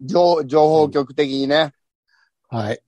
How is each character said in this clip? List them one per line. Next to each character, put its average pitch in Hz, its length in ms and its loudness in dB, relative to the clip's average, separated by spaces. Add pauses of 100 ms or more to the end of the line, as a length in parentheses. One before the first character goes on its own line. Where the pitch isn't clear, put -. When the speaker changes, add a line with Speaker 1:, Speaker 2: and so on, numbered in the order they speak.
Speaker 1:
情-、 160 460 0
情 151 220 2
報 156 220 2
局 139 220 -4
的 143 160 -2
に 135 200 -4
ね。 151 240 0 (760)
Speaker 2:
は 113 240 -6
い。 - 160 -10